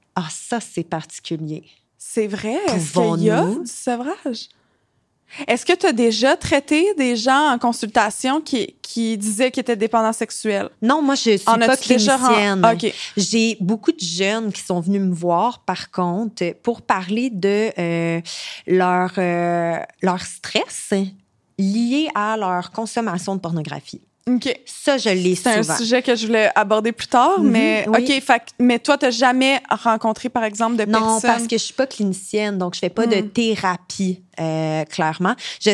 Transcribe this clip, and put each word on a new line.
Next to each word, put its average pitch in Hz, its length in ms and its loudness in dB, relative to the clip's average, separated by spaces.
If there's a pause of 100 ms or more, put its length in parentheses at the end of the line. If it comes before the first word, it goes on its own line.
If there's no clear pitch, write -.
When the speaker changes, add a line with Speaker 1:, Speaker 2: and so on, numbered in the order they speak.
(160)
Speaker 1:
ah, 175 160 -4
ça, - 280 -6
c'est - 240 -8
particulier. 156 800 -8 (340)
Speaker 2:
C'est - 300 -4
vrai ? 208 300 -6 (100)
Est-ce 170 260 -2
qu'il 170 300 0
y - 60 4
a - 120 4
Speaker 1:
Pouvons-nous ? 226 220 -2
Speaker 2:
du 240 80 -12
sevrage ? 247 800 -6 (960)
Est-ce 240 200 0
que 349 80 4
t'as 359 180 2
déjà 233 460 2
traité 302 600 0
des 254 200 0
gens 262 340 2
en 240 80 0
consultation 240 800 0
qui, 277 420 -4
qui 226 360 -4
disaient 214 340 0
qu'ils 262 100 -6
étaient 240 140 -2
dépendants 220 380 0
sexuels ? 208 560 -4 (120)
Speaker 1:
Non, 277 200 2
moi, 277 140 2
je 226 200 2
suis 190 120 0
Speaker 2:
En 226 120 6
Speaker 1:
pas 233 140 4
Speaker 2:
as-tu - 160 0
déjà 247 260 4
ren-, 254 120 2 (340)
Speaker 1:
clinicienne. 180 40 8
Speaker 2:
ok. 226 280 2 (240)
Speaker 1:
J'ai 226 420 2
beaucoup 214 320 0
de - 80 -4
jeunes 190 540 -2
qui - 80 -12
sont 175 180 -2
venus 196 220 0
me 185 120 0
voir, 175 520 0
par - 260 -6
contre, 180 640 -2 (100)
pour 233 180 -2
parler 208 480 -2
de, 202 480 0
euh, 170 440 -2 (460)
leur, 180 500 2
euh, 175 600 0 (240)
leur 185 200 -2
stress - 720 -6 (680)
lié 233 560 0
à 214 220 -2
leur 180 340 -2
consommation 214 640 -4
de 190 60 -6
pornographie. 151 600 -6 (280)
Speaker 2:
Ok. 247 240 0 (120)
Speaker 1:
Ça, - 320 0
je 220 100 -4
l'ai 185 280 2
Speaker 2:
C'est - 120 -2
un - 160 4
Speaker 1:
souvent. 160 140 -2
Speaker 2:
sujet 240 240 2
que 254 120 2
je 220 140 -2
voulais 220 260 4
aborder 214 380 2
plus - 160 -10
tard, 294 320 4
Speaker 1:
Mhm, 277 100 4
Speaker 2:
mais 277 380 2
Speaker 1:
oui. 220 160 4
Speaker 2:
ok, 269 180 2
fait 233 180 2
que, - 60 -16 (140)
mais 247 180 4
toi, 285 200 2
t'as 277 120 2
jamais 254 600 2
rencontré, 220 580 0
par 240 160 -2
exemple, 220 320 -2
de 220 80 0
Speaker 1:
Non, 214 160 2
Speaker 2:
personnes 220 220 2
Speaker 1:
parce 233 260 2
que 226 100 0
je 214 60 -4
suis - 100 -10
pas - 140 0
clinicienne, 202 720 -2
donc 180 160 -2
je - 60 -12
fais 180 100 -2
pas 226 180 0
de 220 140 2
Speaker 2:
Hmm. 208 80 -6
Speaker 1:
thérapie, 190 920 -2 (200)
euh, 160 420 -2
clairement. 170 500 -2 (280)
Je 208 120 4